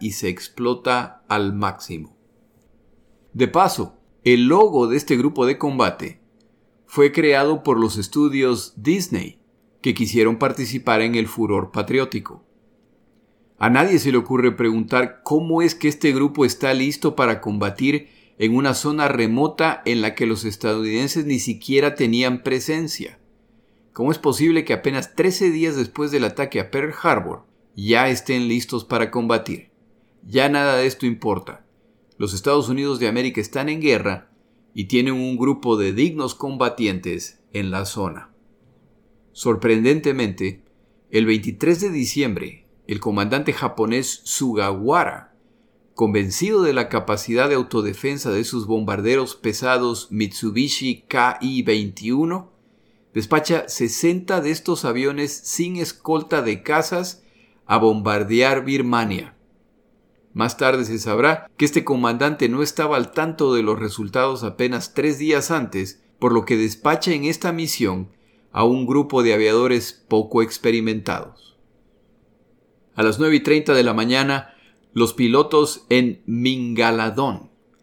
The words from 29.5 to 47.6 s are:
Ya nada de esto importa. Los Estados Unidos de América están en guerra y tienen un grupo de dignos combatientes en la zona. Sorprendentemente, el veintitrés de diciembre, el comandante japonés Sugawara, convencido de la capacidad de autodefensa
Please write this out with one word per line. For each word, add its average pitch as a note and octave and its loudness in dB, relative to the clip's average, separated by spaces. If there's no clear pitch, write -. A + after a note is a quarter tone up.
Ya C3 2
nada C#3+ 2
de C3 2
esto C3 -2
importa. A2+ -4
Los G2+ -4
Estados B2+ 0
Unidos C3+ -2
de A#2+ 0
América B2 -2
están C#3 -6
en D#3 -6
guerra G2+ 0
y G2+ -8
tienen B2+ 2
un B2+ -4
grupo B2+ 0
de G2 0
dignos C#3+ -2
combatientes A2+ -4
en G2 -4
la G2 -6
zona. F#2+ -10
Sorprendentemente, A2+ 0
el A2 2
veintitrés A2 0
de G3+ -2
diciembre, A#2 -4
el G2+ -6
comandante A2 -2
japonés A#2+ -4
Sugawara, A2 -2
convencido G#2+ 0
de D3+ 4
la B2 0
capacidad A2+ 0
de C#3+ 2
autodefensa B2+ -4